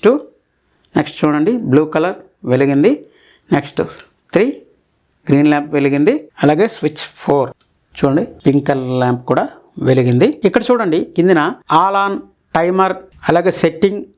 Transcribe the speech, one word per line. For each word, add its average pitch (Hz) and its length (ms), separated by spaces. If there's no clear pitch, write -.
టూ, 247 60
నెక్స్ట్ - 240
చూడండి, 151 320
బ్లూ 151 140
కలర్ 175 240
వెలిగింది. 139 400
నెక్స్ట్ - 260
త్రీ 196 100
గ్రీన్ 143 240
ల్యాంప్ 147 260
వెలిగింది. 143 360
అలాగే 156 240
స్విచ్ - 280
ఫోర్ 139 260
చూడండి, 147 240
పింక్ 143 240
కలర్ 131 240
ల్యాంప్ 123 280
కూడా 151 140
వెలిగింది. 127 400
ఇక్కడ 220 200
చూడండి, 214 320
కిందిన 170 260
all 190 240
on, 202 120
టైమర్, 185 360
అలాగే 175 220
సెట్టింగ్, 196 380